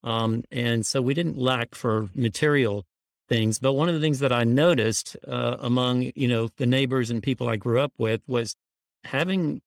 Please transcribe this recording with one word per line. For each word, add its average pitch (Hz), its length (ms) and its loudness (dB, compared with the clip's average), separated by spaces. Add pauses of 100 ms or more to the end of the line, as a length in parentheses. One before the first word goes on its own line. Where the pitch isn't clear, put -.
Um, 113 480 0
and 117 340 0
so - 160 -2
we 127 120 0
didn't 165 240 -2
lack 127 380 -2
for 110 380 -2
material 120 720 0 (440)
things, 110 300 2
but 135 140 2
one 147 140 2
of 175 80 0
the 151 60 0
things 151 180 0
that 131 140 2
I 120 100 2
noticed, 123 720 2 (100)
uh, 123 360 -4
among, 127 540 0
you 135 120 0
know, 117 300 0
the 131 80 -2
neighbors 127 440 2
and 113 140 -4
people 127 240 -2
I 113 80 -2
grew 117 240 0
up 143 180 -2
with 110 300 -2
was 120 280 -4 (500)
having 165 600 -2